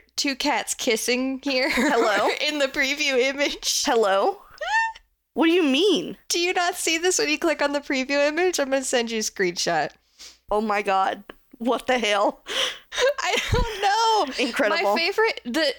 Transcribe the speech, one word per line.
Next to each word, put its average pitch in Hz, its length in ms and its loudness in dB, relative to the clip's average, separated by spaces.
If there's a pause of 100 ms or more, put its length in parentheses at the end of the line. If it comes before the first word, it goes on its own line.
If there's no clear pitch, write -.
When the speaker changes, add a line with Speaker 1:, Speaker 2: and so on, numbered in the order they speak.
(160)
Speaker 1:
two 277 220 -2
cats 262 360 -2
kissing 254 720 -2
here 269 260 0
<laughs> - 40 -2
Speaker 2:
Hello? 254 560 2 (180)
Speaker 1:
in 302 120 -2
the 269 100 2
preview 277 500 0
image? 277 640 -2
Speaker 2:
Hello? 220 520 2 (960)
What 330 100 2
do 330 60 4
you 359 120 4
mean? 269 540 0 (120)
Speaker 1:
Do - 100 -2
you 349 120 0
not 359 220 0
see 330 240 -2
this 359 220 0
when 440 100 0
you 302 80 0
click 302 240 0
on 285 100 2
the 285 80 -2
preview 285 480 0
image? 339 320 0
I'm 269 120 -2
gonna 269 120 0
send 233 280 -2
you 226 80 -2
a - 20 -2
screenshot. 175 720 -2 (580)
Speaker 2:
Oh 208 120 2
my 214 200 0
god. 196 420 0 (360)
What 226 260 -2
the 254 140 2
hell? 208 480 0
Speaker 1:
<laughs> - 720 -2
I 370 160 -2 (160)
don't 440 300 0
know. 415 600 2
Speaker 2:
Incredible. 240 520 0
Speaker 1:
My 277 40 0
favorite, 403 460 0
the, 277 340 -2